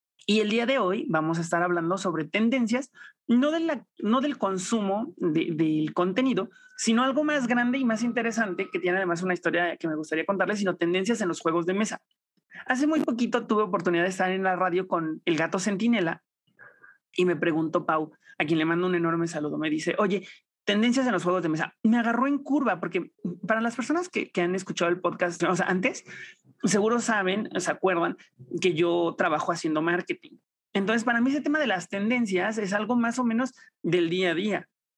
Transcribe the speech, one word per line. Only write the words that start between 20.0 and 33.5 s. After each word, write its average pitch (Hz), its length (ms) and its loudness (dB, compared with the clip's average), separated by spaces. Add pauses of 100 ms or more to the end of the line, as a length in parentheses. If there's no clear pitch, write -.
tendencias 240 420 2
en 240 60 2
los 170 120 0
juegos 180 180 0
de 170 60 -2
mesa". 156 340 -2
Me 226 160 4
agarró 233 280 0
en 285 120 0
curva 269 420 0
porque 175 320 -4 (340)
para 220 140 0
las 233 140 -2
personas 311 340 -2
que, - 220 -4
que 185 120 -2
han 175 120 0
escuchado 180 360 -2
el 180 100 0
podcast, 175 440 -2
o 175 120 2
sea, 185 100 -2
antes, 185 380 -2 (600)
seguro 214 360 2
saben, 208 480 -2 (100)
se 165 120 -2
acuerdan 170 460 0 (440)
que 175 140 2
yo 170 420 2
trabajo 165 360 0
haciendo 156 300 -2
marketing. 175 560 -2 (340)
Entonces, 214 320 0
para 233 160 2
mí 254 100 4
ese 285 100 0
tema 302 180 0
de 302 80 0
las 185 220 -2
tendencias 208 720 0
es 196 140 -2
algo 214 240 0
más 233 220 0
o 254 60 0
menos 233 300 0 (280)